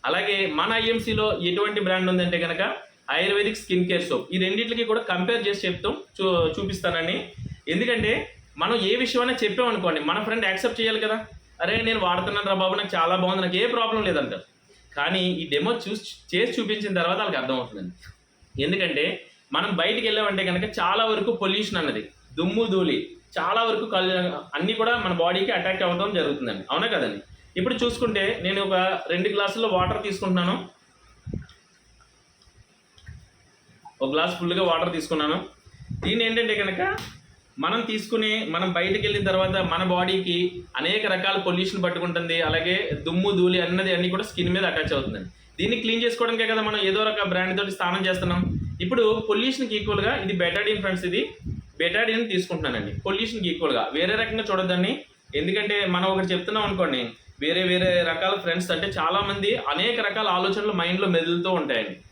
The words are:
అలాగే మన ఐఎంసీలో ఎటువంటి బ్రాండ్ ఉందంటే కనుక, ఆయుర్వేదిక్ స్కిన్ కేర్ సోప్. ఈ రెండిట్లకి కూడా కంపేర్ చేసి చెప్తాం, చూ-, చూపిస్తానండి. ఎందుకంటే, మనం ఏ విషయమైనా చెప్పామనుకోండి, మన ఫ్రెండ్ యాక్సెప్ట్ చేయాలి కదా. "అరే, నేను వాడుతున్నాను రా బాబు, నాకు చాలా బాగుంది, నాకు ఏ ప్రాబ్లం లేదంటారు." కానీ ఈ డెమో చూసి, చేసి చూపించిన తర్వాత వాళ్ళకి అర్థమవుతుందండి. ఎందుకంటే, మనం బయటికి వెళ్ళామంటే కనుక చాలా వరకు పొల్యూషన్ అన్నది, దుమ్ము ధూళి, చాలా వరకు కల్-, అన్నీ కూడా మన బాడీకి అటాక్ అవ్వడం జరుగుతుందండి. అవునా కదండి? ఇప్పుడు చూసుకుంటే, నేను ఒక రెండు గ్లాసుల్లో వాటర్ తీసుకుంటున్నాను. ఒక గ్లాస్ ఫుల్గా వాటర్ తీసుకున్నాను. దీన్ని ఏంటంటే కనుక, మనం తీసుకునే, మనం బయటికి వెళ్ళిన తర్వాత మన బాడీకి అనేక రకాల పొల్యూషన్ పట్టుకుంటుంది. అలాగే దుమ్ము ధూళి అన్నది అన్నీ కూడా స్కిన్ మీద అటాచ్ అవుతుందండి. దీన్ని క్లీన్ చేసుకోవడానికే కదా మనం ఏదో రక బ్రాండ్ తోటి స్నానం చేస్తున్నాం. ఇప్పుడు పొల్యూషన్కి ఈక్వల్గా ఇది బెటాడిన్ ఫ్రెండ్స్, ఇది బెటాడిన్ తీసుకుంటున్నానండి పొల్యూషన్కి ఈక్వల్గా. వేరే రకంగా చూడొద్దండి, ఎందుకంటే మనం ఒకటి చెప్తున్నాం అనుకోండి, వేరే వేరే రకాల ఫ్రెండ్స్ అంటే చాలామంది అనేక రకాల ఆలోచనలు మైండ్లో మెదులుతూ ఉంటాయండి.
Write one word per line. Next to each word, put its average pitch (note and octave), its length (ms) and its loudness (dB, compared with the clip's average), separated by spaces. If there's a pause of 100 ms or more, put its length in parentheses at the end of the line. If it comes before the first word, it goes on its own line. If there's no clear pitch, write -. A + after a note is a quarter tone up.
అలాగే G3 400 0
మన E3 260 0
ఐఎంసీలో A3+ 640 2
ఎటువంటి G3+ 420 0
బ్రాండ్ F#3 300 2
ఉందంటే F3 280 2
కనుక, E3+ 360 -2 (360)
ఆయుర్వేదిక్ G3+ 460 2
స్కిన్ F3+ 320 0
కేర్ F3 200 0
సోప్. - 260 -2
ఈ F#3 40 0
రెండిట్లకి A3+ 460 0
కూడా G#3+ 160 0
కంపేర్ G3 480 0
చేసి G3+ 180 -2
చెప్తాం, F#3 300 -2 (240)
చూ-, F3 280 2
చూపిస్తానండి. F3 760 -2 (440)
ఎందుకంటే, A3 680 0 (240)
మనం G3+ 180 0
ఏ G3+ 200 2
విషయమైనా B3 380 0 (100)
చెప్పామనుకోండి, G3 560 0
మన G3+ 220 0
ఫ్రెండ్ A3 240 0
యాక్సెప్ట్ A3+ 340 -2
చేయాలి A3 200 0
కదా. A3 260 -2 (340)
"అరే, G#3+ 220 0
నేను A3+ 180 0
వాడుతున్నాను F#3+ 460 0
రా G3 80 2
బాబు, F#3+ 200 2
నాకు G3+ 220 -2
చాలా E3+ 200 4
బాగుంది, F#3 260 2
నాకు F3+ 140 0
ఏ A3 100 2
ప్రాబ్లం A3+ 360 0
లేదంటారు." C3 400 -2 (540)
కానీ E3+ 240 0
ఈ F3+ 280 -2
డెమో D3 240 2
చూసి, - 640 -6
చేసి A#3 240 2
చూపించిన G#3 420 -2
తర్వాత F#3 160 0
వాళ్ళకి F#3 180 -2
అర్థమవుతుందండి. A#2+ 560 -4 (680)
ఎందుకంటే, E3+ 640 -2 (260)
మనం - 240 0
బయటికి A3 300 0
వెళ్ళామంటే G#3 380 0
కనుక F3+ 260 0 (100)
చాలా G3+ 240 2
వరకు A3 280 2
పొల్యూషన్ G3 440 0
అన్నది, C3 320 -2 (300)
దుమ్ము G3+ 260 2
ధూళి, F#3 460 0 (280)
చాలా G3 240 2
వరకు A3 240 0
కల్-, F#3 460 0 (220)
అన్నీ F3+ 180 0
కూడా A3+ 260 2
మన F#3+ 140 -2
బాడీకి F3+ 400 2
అటాక్ F#3 300 0
అవ్వడం F#3+ 320 0
జరుగుతుందండి. C3+ 560 -2
అవునా E3+ 160 0
కదండి? B2+ 360 -2 (340)
ఇప్పుడు A#3+ 180 0
చూసుకుంటే, A3 680 0
నేను G3 200 0
ఒక F#3+ 120 0 (340)
రెండు F#3 200 0
గ్లాసుల్లో G3+ 400 0
వాటర్ F#3 340 2
తీసుకుంటున్నాను. F#3 800 0 (3250)
ఒక C3+ 100 -2
గ్లాస్ F3 260 0
ఫుల్గా F3 240 0
వాటర్ E3+ 300 2
తీసుకున్నాను. D#3 520 -2 (480)
దీన్ని A3+ 320 0
ఏంటంటే A3+ 300 0
కనుక, G#3 420 -2 (600)
మనం F#3 220 0
తీసుకునే, G#3+ 720 -2
మనం F3+ 220 0
బయటికి F#3+ 340 2
వెళ్ళిన G#3 180 0
తర్వాత F#3 320 2
మన F3 260 0
బాడీకి F3+ 840 0 (120)
అనేక G3 300 0
రకాల F#3+ 320 0
పొల్యూషన్ F#3 440 0
పట్టుకుంటుంది. E3+ 600 -2
అలాగే E3 480 0 (160)
దుమ్ము F#3 240 2
ధూళి F3+ 300 4
అన్నది F3+ 340 0
అన్నీ F3+ 140 0
కూడా F#3 140 -2
స్కిన్ F3+ 320 -2
మీద F#3+ 100 2
అటాచ్ D#3 280 0
అవుతుందండి. G2+ 360 -4 (300)
దీన్ని A3 180 2
క్లీన్ A3+ 260 0
చేసుకోవడానికే A#3 440 0
కదా A3 160 2
మనం G#3+ 180 0
ఏదో G3 240 4
రక G#3+ 220 2
బ్రాండ్ F#3 340 2
తోటి G3 100 -2
స్నానం F#3 360 0
చేస్తున్నాం. F3+ 540 2 (200)
ఇప్పుడు A3 480 4
పొల్యూషన్కి A#3 480 2
ఈక్వల్గా G#3 400 0
ఇది F#3+ 160 -2
బెటాడిన్ G3 460 0
ఫ్రెండ్స్, F#3 260 -2
ఇది G#3 260 0 (480)
బెటాడిన్ A3 520 0
తీసుకుంటున్నానండి D#3 720 -2
పొల్యూషన్కి G3+ 480 -2
ఈక్వల్గా. C3+ 440 0
వేరే F3+ 220 0
రకంగా A3 360 -2
చూడొద్దండి, F#3 540 0 (320)
ఎందుకంటే G3+ 500 0
మనం F3+ 180 0
ఒకటి F#3+ 220 2
చెప్తున్నాం G3 380 -2
అనుకోండి, D3+ 460 0 (300)
వేరే E3+ 220 0
వేరే F3+ 400 4
రకాల E3+ 380 0
ఫ్రెండ్స్ F3 300 -2
అంటే E3+ 160 0
చాలామంది G3 680 0
అనేక A3 440 0
రకాల G#3 280 0
ఆలోచనలు F#3+ 440 2
మైండ్లో F3+ 360 0
మెదులుతూ E3+ 420 2
ఉంటాయండి. A#2+ 460 0 (160)